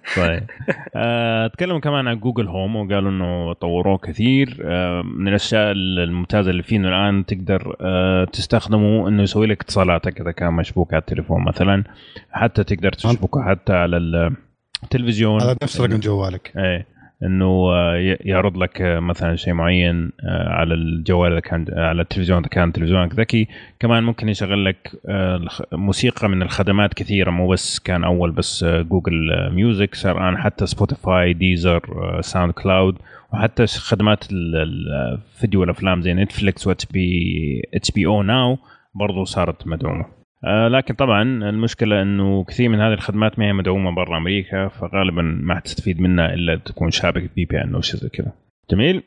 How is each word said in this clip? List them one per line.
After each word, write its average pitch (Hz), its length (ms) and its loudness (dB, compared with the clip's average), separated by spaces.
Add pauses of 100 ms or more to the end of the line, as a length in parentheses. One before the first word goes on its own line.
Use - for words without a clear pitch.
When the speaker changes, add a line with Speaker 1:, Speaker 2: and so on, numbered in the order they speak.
(180)
Speaker 1:
طيب. 85 260 0 (520)
آه، 113 520 0
تكلموا 175 320 -4
كمان 143 280 -2
عن 117 120 -2
جوجل 117 280 -2
هوم، 95 280 -4
وقالوا 101 360 0
إنه 87 420 -2
طوروه 87 440 0
كثير. 123 680 2
آه، 87 360 -2
من 90 260 -4
الأشياء 104 440 2
الممتازة 92 800 0
اللي 90 120 -2
فيه 110 140 0
إنه 98 120 2
الآن 98 360 2
تقدر، 95 560 -2
آه، 92 440 2
تستخدمه 107 840 2
إنه 104 160 4
يسوي 104 240 2
لك 104 140 0
اتصالاتك 90 600 0
إذا 85 100 -4
كان 85 220 -2
مشبوك 85 400 0
على 80 80 2
التليفون 87 440 -2
مثلًا. 98 380 2 (480)
حتى 113 320 0
تقدر 98 280 0
تشبكه 117 580 0
حتى 95 240 0
على 87 240 2 (840)
التلفزيون. 113 580 2
Speaker 2:
على 123 220 2
نفس 139 180 -4
رقم 120 100 2
Speaker 1:
إنه 110 100 2
Speaker 2:
جوالك. 98 560 -4
Speaker 1:
إيه. 92 420 -4 (240)
إنه، 92 220 2
آه، 87 520 4
ي-، 92 240 0
يعرض 92 360 0
لك، 90 240 -4
آه، 87 180 2
مثلًا 85 360 -2
شيء 87 180 -2
معين، 85 580 2 (120)
آه، 85 260 -2
على 82 240 0
الجوال 82 580 2
إذا 82 80 0
كان، 82 340 -4
آه، 82 160 0
على 85 120 0
التلفزيون 90 380 0
إذا 82 80 -2
كان 87 260 0
تلفزيونك 87 420 0
ذكي. 110 320 0 (320)
كمان 117 240 2
ممكن 113 260 -2
يشغل 98 360 0
لك، - 260 -2 (180)
آه، 95 260 0
الخ-، 85 260 -6 (120)
موسيقى 98 560 0
من 92 120 2
الخدمات 98 520 0
كثيرة، 98 380 0
مو 87 160 2
بس - 320 0
كان 90 240 -2
أول 87 280 2
بس، 80 320 -4
آه، 85 180 2
جوجل، 82 500 0
آه، 90 180 -2
ميوزك، 101 460 0
صار 90 220 -2
الآن 92 200 0
حتى - 280 -2
سبوتيفاي، 90 680 0
ديزر، 87 480 2 (360)
آه، 82 40 -4
ساوند 87 300 0
كلاود، 95 460 2 (360)
وحتى 110 340 0
ش-، - 120 -6
خدمات 104 520 0
ال-، 85 240 -4
ال-، 80 380 -2
آه، 67 260 -4 (160)
الفيديو 101 260 2
والأفلام 90 400 0
زي 87 120 0
نتفليكس 98 540 0
و 95 40 2
اتش - 140 -4
بي، 85 760 -2 (120)
اتش - 180 -2
بي 98 140 2
او 101 180 2
ناو 123 340 2 (380)
برضو 98 280 -2
صارت 85 440 -2
مدعومة. 85 380 -4 (400)
آه، 110 220 2
لكن 127 260 2
طبعًا 113 300 2
المشكلة 107 800 0
إنه 98 420 2
كثير 120 260 0
من 110 100 2
هذه 110 140 2
الخدمات 107 460 -2
ما 107 60 2
هي 104 80 2
مدعومة 92 420 0
برا 87 220 -2
أمريكا، 95 500 -2
فغالبًا 92 540 -2
ما 82 340 0
حتستفيد - 460 -4
منها 90 320 2
إلا 85 220 -2
تكون 82 360 -6
شابك 87 440 -2
في 90 100 0
بي 78 160 -4
ان - 140 -4
أو 90 60 -2
شيء - 180 -6
زي - 100 -8
كذا. - 220 -6 (400)
جميل؟ 139 360 2